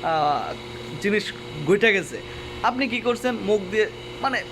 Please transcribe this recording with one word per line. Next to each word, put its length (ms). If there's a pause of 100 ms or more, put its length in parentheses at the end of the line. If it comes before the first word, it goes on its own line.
আহ, 500 (480)
জিনিস 320 (340)
ঘটে 260
গেছে, 240 (460)
আপনি 240
কি 140
করছেন? 340
মুখ 260 (100)
দিয়ে 160 (340)
মানে 200 (100)